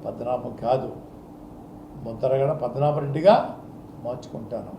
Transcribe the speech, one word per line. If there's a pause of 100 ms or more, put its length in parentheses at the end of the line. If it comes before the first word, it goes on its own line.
పద్మనాభం (100)
కాదు, (1160)
ముద్రగడ (120)
పద్మనాభరెడ్డిగా (720)
మార్చుకుంటాను